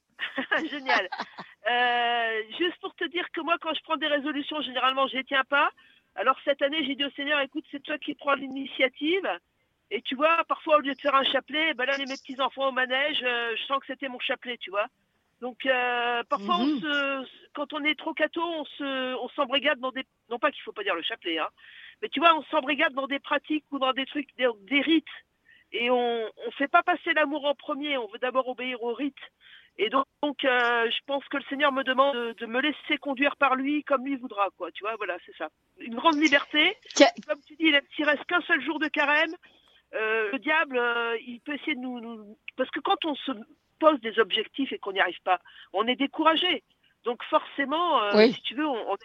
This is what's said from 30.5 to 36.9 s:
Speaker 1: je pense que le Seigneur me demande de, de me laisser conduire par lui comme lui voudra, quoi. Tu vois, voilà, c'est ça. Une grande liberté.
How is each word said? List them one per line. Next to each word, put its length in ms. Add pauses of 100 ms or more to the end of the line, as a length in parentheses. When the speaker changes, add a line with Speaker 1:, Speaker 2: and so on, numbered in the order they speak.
Speaker 1:
je 160
pense 220
que 80
le 120
Seigneur 240
me 120
demande 320
de, 160
de 140
me 140
laisser 380
conduire 380
par 180
lui 300
comme 200
lui 120
voudra, 400
quoi. 160
Tu 100
vois, 140
voilà, 280
c'est 120
ça. 120 (300)
Une 160
grande 260
liberté. 560 (200)